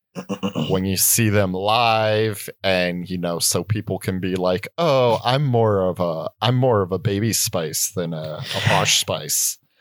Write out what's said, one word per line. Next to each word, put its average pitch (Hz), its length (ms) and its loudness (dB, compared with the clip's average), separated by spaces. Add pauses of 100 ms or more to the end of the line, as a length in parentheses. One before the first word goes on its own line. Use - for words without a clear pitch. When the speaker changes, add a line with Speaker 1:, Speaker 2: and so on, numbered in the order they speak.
(140)
Speaker 1:
<clears throat> - 560 -4
Speaker 2:
when 92 140 0
you 95 120 0
see - 320 2
them 98 240 2
live, 107 960 2 (140)
and, 90 460 0
you 92 100 -4
know, 85 200 -2
so - 260 0
people 98 340 -4
can 95 200 -4
be 90 160 -4
like, 90 320 0 (120)
"Oh, 131 460 4
I'm 131 200 2
more 113 440 2
of 90 120 -2
a, 82 300 -2 (100)
I'm 123 160 2
more 123 260 4
of 87 100 -4
a 92 60 0
Baby 101 360 0
Spice - 600 -4
than 85 200 -4
a, 78 280 -8
a - 220 -6
Posh 98 340 2
Spice." - 600 -2 (220)